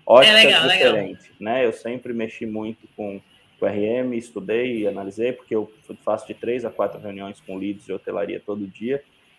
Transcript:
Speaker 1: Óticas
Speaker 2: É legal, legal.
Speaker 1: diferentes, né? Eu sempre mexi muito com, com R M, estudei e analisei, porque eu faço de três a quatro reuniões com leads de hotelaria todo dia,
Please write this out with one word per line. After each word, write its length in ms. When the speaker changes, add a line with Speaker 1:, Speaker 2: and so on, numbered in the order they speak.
Speaker 1:
Óticas 300
Speaker 2:
É 80
legal, 240
legal. 260
Speaker 1:
diferentes, 360
né? 260
Eu 60
sempre 400
mexi 340
muito 520
com, 240
com 80
R 200
M, 320
estudei 600
e 80
analisei, 440
porque 240
eu 160
faço 240
de 60
três 320
a 40
quatro 300
reuniões 400
com 180
leads 280
de 80
hotelaria 520
todo 220
dia, 340